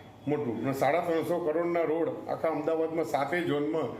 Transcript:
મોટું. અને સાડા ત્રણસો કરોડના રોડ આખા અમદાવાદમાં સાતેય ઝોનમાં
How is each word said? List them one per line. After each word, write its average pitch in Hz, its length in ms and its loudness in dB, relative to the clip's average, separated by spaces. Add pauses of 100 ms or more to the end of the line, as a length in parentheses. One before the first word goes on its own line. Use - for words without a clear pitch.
(280)
મોટું. 120 360 0
અને 135 100 0
સાડા 135 260 4
ત્રણસો 170 400 0
કરોડના 170 420 0
રોડ 156 480 0
આખા 135 200 0
અમદાવાદમાં 160 560 0
સાતેય 156 380 0
ઝોનમાં 147 400 0 (160)